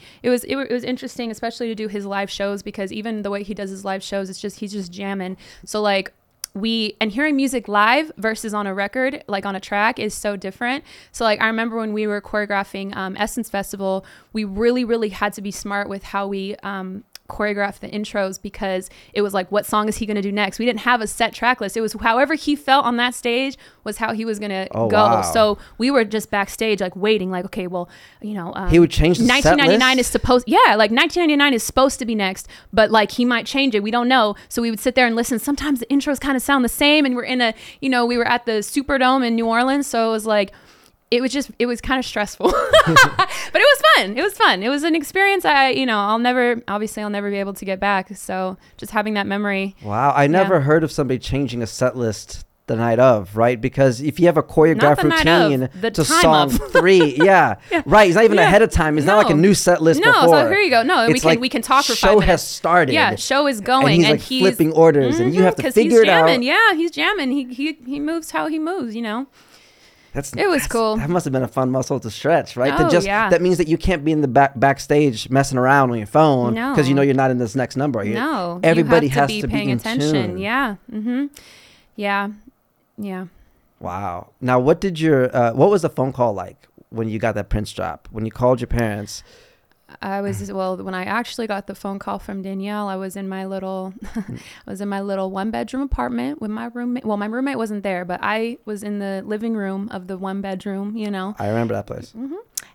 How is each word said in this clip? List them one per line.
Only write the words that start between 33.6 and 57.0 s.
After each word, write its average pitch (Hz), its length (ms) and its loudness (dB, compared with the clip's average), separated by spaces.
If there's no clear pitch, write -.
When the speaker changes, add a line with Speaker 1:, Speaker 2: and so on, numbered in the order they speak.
Speaker 1:
it. 202 80 0
We 220 100 -4
don't 240 160 0
know. 226 260 2
So 240 100 -4
we 233 100 0
would 220 100 -8
sit 254 140 -2
there 254 120 4
and 226 100 -2
listen. 233 220 -2
Sometimes 277 420 -2
the 233 60 -10
intros 277 340 -2
kinda 269 200 -2
sound 269 260 0
the - 20 0
same, 294 380 4
and 247 100 -2
we're 240 60 -6
in 254 180 -4
a, 226 140 0
you 269 80 -4
know, 247 160 2
we 240 140 0
were 233 100 0
at 240 160 0
the 220 180 -2
Superdome 269 640 0
in 233 100 0
New 226 100 0
Orleans, 262 400 0
so 226 240 -2
it - 20 0
was 220 140 -4
like, 208 260 0
it 240 100 4
was 262 100 -2
just, 277 280 -6
it 240 80 0
was 240 160 -6
kinda 262 200 -2
stressful, - 480 -2
<laughs> 622 140 6
but 403 420 4
it - 0 -
was 523 280 6
fun. 208 200 0
It 285 60 -2
was 392 100 -2
fun. 247 300 2
It 233 80 0
was 285 120 -2
an 330 120 0
experience 381 500 0
I, 277 260 4
you 269 140 -2
know, 226 140 0
I'll 208 200 0
never, 240 500 0
obviously 208 340 -6
I'll 208 80 -6
never 202 200 -4
be 202 60 -4
able 196 160 -4
to 190 140 -14
get 190 140 -4
back. 196 360 -2
So 185 400 -6
just 214 140 -14
having 214 220 -2
that 202 120 -2
memory. 196 560 -4
Speaker 2:
Wow. 117 300 0
I 143 100 4
Speaker 1:
Yeah. 143 60 4
Speaker 2:
never 185 320 4
heard 151 240 2
of 151 60 -4
somebody 131 280 -2
changing 123 440 -4
a 110 40 -4
set 127 300 -2
list - 500 -8
the 120 100 -2
night 117 220 0
of, 107 380 4
right? 117 240 2
Because 131 400 0
if 143 200 -6
you 170 60 6
have 160 120 4
a 143 40 2
choreographed 156 400 4
Speaker 1:
Not 147 200 6
the - 60 4
night - 180 2
of, 165 240 4
Speaker 2:
routine 131 180 0
Speaker 1:
the 226 80 -2
Speaker 2:
to 170 140 -2
Speaker 1:
time 330 180 4
Speaker 2:
song 156 240 6
Speaker 1:
of. 120 260 -2
<laughs> - 0 -
Speaker 2:
three, 170 500 6